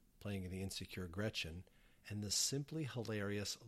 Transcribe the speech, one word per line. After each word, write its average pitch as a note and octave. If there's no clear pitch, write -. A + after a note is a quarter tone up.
playing F#2+
the F#2+
insecure F#2+
Gretchen, F2+
and G#2
the G2+
simply D3
hilarious, G#2